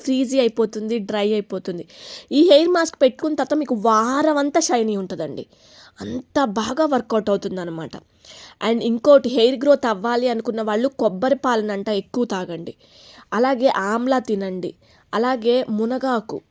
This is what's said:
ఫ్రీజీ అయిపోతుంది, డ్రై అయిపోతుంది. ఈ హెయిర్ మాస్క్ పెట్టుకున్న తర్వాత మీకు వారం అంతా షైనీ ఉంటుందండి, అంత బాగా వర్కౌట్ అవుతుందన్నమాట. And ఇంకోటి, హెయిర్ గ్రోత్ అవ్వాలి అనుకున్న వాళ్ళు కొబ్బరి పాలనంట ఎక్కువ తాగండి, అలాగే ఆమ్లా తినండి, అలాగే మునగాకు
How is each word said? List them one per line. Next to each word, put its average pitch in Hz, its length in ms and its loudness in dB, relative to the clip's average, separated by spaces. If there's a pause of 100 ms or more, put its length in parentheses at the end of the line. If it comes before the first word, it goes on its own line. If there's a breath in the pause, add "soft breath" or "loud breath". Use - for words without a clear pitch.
ఫ్రీజీ 262 360 0
అయిపోతుంది, 226 600 0
డ్రై 202 280 -2 (100)
అయిపోతుంది. 185 480 -8 (460 loud breath)
ఈ 277 100 6 (100)
హెయిర్ 339 260 6
మాస్క్ 330 240 -2
పెట్టుకున్న 285 340 0
తర్వాత 285 280 -2
మీకు 240 140 -2 (100)
వారం 262 500 2
అంతా 285 320 2
షైనీ 220 340 0
ఉంటుందండి, 160 420 -8 (560 loud breath)
అంత 247 420 -6
బాగా 233 420 -2
వర్కౌట్ 226 440 -2
అవుతుందన్నమాట. 180 640 -6 (720 loud breath)
And 233 120 2 (100)
ఇంకోటి, 269 400 6
హెయిర్ 233 340 2
గ్రోత్ 277 220 4
అవ్వాలి 233 480 -2
అనుకున్న 226 280 -4
వాళ్ళు 220 260 0 (140)
కొబ్బరి 233 440 0
పాలనంట 214 440 -2
ఎక్కువ 214 360 -4
తాగండి, 175 480 -8 (600 loud breath)
అలాగే 254 360 2 (220)
ఆమ్లా 254 280 0
తినండి, 190 520 -4 (420 soft breath)
అలాగే 240 440 0 (120)
మునగాకు 233 800 -4